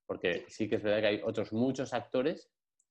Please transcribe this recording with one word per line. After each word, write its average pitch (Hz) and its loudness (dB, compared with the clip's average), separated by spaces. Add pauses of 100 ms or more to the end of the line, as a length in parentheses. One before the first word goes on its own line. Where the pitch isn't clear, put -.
porque - 0
sí 107 -4
que 113 2
es 95 -4
verdad 104 2
que 107 4
hay 104 2
otros 110 -2
muchos 127 0
actores, 127 -2 (400)